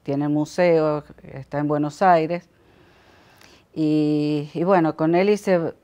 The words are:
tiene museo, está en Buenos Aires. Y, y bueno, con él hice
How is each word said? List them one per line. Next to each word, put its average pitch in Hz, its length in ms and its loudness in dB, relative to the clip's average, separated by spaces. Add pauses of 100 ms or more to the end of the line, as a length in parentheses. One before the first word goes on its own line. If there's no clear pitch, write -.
tiene 143 260 -4
museo, 151 760 0 (200)
está 139 360 -12
en 147 80 -2
Buenos 147 360 -2
Aires. 175 460 2 (1300)
Y, 151 800 -2
y 151 100 -4
bueno, 165 300 2
con 160 220 0
él 190 140 2
hice 190 540 0